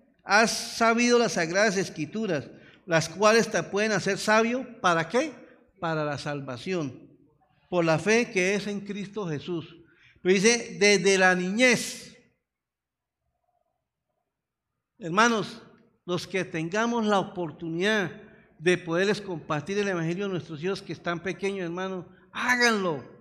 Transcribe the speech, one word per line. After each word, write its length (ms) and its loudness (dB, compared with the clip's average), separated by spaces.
has 540 2
sabido 420 4
las 140 2
sagradas 440 2
escrituras, 720 -4
las 220 2
cuales 420 4
te 120 0
pueden 300 -2
hacer 240 -2
sabio, 640 0
¿para 300 2
qué? 220 0
Para 260 -2
la 120 -4
salvación, 920 -6
por 160 2
la 140 4
fe 320 2
que 240 0
es 120 -4
en 140 -6
Cristo 460 -10
Jesús". 500 -8
Pero 120 4
dice, 440 2
"desde 400 6
la 160 6
niñez". 680 0
Hermanos, 640 0
los 200 -4
que 180 -4
tengamos 640 -2
la 140 4
oportunidad 880 -2
de 200 2
poderles 420 0
compartir 580 -6
el 80 0
evangelio 380 -2
a 40 -4
nuestros 360 -8
hijos 180 -4
que 100 -12
están 300 -6
pequeños, 440 -6
hermanos, 400 -8
háganlo, 720 0